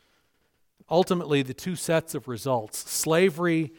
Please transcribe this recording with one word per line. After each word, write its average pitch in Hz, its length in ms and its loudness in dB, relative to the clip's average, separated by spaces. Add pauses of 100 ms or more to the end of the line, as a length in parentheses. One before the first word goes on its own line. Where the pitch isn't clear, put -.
(880)
Ultimately, 170 540 2
the 131 100 -8
two 180 240 -6
sets - 360 0
of 143 140 -10
results, 120 640 -4
slavery 165 880 2